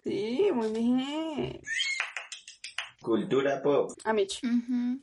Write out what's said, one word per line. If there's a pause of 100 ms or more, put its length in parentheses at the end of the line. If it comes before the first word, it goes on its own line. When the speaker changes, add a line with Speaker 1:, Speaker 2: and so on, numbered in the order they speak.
Speaker 1:
Sí,
muy
bien. (1400)
Speaker 2:
Cultura
pop. (140)
Speaker 1:
Amichi.
Speaker 3:
Ujú.